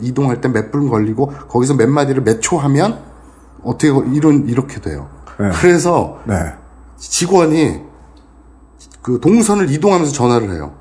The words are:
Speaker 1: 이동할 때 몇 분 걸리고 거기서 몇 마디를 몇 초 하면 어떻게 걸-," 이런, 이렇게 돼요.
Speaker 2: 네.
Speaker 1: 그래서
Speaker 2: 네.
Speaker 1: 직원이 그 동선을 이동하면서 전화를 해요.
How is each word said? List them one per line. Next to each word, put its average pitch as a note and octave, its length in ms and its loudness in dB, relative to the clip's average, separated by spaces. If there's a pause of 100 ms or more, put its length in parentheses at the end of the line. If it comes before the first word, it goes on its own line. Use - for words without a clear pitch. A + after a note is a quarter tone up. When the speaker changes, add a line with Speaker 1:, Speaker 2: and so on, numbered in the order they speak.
Speaker 1:
이동할 B2 400 -2
때 C3 120 -2
몇 A2 180 -2
분 C#3+ 180 -2
걸리고 A2+ 440 -2 (160)
거기서 C3 260 0
몇 A#2+ 140 2
마디를 C3+ 340 0
몇 A2+ 180 0
초 - 180 -2
하면 D3 420 0 (640)
어떻게 C#3+ 260 0
걸-," C3 240 0
이런, D3 340 2
이렇게 A#2+ 320 -4
돼요. C#2+ 280 -10 (320)
Speaker 2:
네. G2+ 100 0 (100)
Speaker 1:
그래서 F3 680 2
Speaker 2:
네. G2+ 60 -2 (640)
Speaker 1:
직원이 E3 840 0 (1200)
그 B2 180 -2
동선을 G3+ 520 2
이동하면서 E3 400 2
전화를 A#2+ 400 0
해요. D2 280 -10